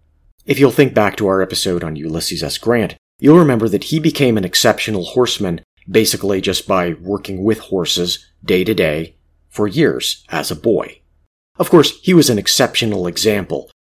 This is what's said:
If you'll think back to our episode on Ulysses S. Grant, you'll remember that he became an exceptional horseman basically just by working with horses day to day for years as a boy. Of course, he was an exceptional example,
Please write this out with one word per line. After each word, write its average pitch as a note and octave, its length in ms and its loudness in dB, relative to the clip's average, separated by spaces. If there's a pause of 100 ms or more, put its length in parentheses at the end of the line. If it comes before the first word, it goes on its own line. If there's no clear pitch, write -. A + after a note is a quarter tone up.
(460)
If C3 120 -2
you'll C3 140 6
think C3+ 220 2
back G#2 240 2
to G2+ 100 0
our F#2+ 140 2
episode F2+ 420 -2
on D#2 140 -8
Ulysses D#2+ 440 -6
S. D2 160 -6
Grant, A2 380 0 (240)
you'll D3 180 8
remember B2 300 4
that G3 180 -2
he D#3+ 140 -2
became C#3+ 380 2
an F#2+ 80 -2
exceptional G#2 580 0
horseman G2 600 -2 (200)
basically G2+ 540 0
just F#2 260 -4
by F2 280 0
working F#2+ 500 -8
with G#2+ 160 0
horses F2+ 680 -4 (160)
day F#2 220 0
to A2 100 0
day D#2+ 440 -2 (320)
for G#2+ 180 -2
years F#2+ 600 -2
as D#2 200 -4
a E2 60 -6
boy. - 460 -2 (560)
Of F3 120 -2
course, D#3 300 2
he F#3 140 0
was D#3 160 6
an G#2+ 100 0
exceptional G#2 640 -2
example, F2 640 -4 (120)